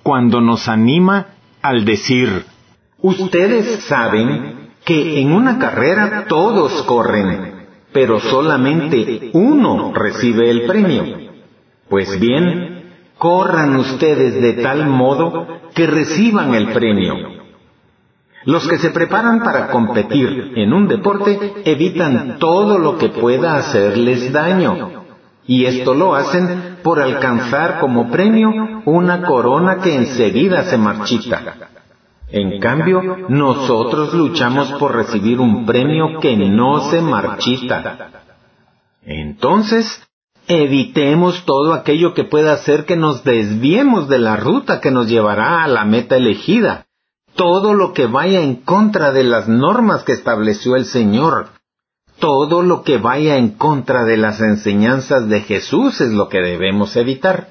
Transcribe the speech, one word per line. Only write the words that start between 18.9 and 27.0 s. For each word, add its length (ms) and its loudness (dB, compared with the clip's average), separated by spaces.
para 280 -2
competir 880 -2
en 180 2
un 140 4
deporte 680 -2
evitan 720 0
todo 420 2
lo 180 0
que 120 0
pueda 460 0
hacerles 800 0
daño, 680 -2
y 180 2
esto 280 0
lo 220 2
hacen 680 -2
por 160 0
alcanzar 800 -2